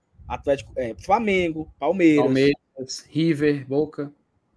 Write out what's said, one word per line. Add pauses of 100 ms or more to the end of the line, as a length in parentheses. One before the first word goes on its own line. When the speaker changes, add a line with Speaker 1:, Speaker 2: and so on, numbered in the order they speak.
(260)
Speaker 1:
Atlético,
é,
Flamengo,
Palmeiras,
Speaker 2:
Palmeiras,
River,
Boca. (460)